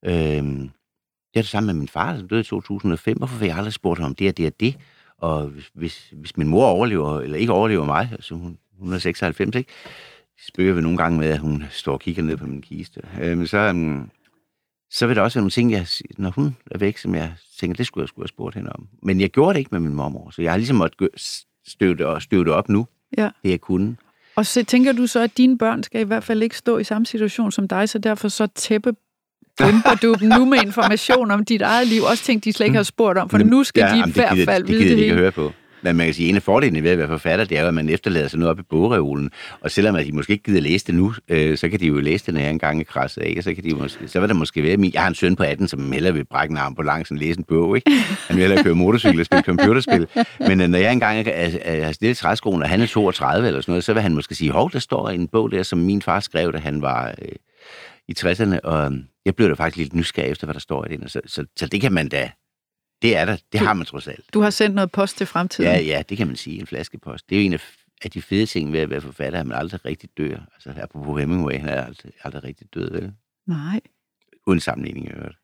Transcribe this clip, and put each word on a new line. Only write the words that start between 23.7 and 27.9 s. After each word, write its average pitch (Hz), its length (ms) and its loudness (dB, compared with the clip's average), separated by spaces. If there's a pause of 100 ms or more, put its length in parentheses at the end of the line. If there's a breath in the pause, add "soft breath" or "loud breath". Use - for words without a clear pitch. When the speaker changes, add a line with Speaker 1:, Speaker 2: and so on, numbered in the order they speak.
Speaker 2:
Og 214 100 2
så 240 180 2
tænker 254 280 4
du 247 140 2
så, 233 140 0
at 233 160 0
dine 254 220 6
børn 226 240 0
skal - 180 -6
i 220 40 0
hvert 214 200 -2
fald 220 180 0
ikke 226 140 -2
stå 233 220 0
i 214 60 -2
samme 220 220 -2
situation 214 460 -2
som 196 160 -2
dig, 196 200 0
så 226 100 -4